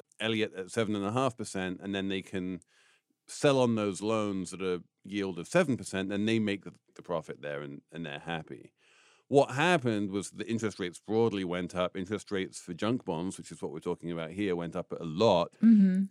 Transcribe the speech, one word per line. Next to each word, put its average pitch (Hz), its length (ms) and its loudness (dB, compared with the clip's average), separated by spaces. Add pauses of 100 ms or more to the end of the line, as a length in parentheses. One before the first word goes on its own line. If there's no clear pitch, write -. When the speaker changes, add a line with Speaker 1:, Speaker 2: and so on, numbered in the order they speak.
(220)
Speaker 1:
Elliott 110 340 0
at 92 160 -8
seven 107 240 0
and 98 100 0
a 101 60 0
half 127 240 0
percent, 92 480 -4
and 98 100 -4
then 98 140 -2
they 95 140 -2
can 92 400 -6 (640)
sell 139 320 4
on 117 160 4
those 101 260 0
loans 101 520 -2
at 90 80 -8
a 90 220 -2 (200)
yield 95 340 -4
of 85 120 -10
seven 160 260 4
percent, 95 320 -4
then 101 180 0
they 113 140 4
make 101 240 0
the, 85 100 -14 (220)
the - 60 -20
profit 80 400 -6
there 73 200 -6
and, 71 200 -12 (100)
and 82 140 -8
they're 73 200 -10
happy. 78 460 -8 (560)
What 131 240 4
happened 123 600 2
was 98 180 -4
the 95 180 -10
interest 110 320 -4
rates 90 260 -6
broadly 110 380 2
went 87 320 -4
up. 90 220 0
Interest 95 340 -6
rates 95 300 -4
for 90 120 -12
junk 110 300 -2
bonds, 90 340 -4
which - 140 -14
is 82 100 -16
what 78 120 -6
we're 78 60 -8
talking 85 320 -6
about 82 180 -6
here, 92 260 -2
went 85 220 -6
up - 200 -8
a - 60 -8
lot. 87 480 4 (120)
Speaker 2:
Mm-hmm. 196 460 8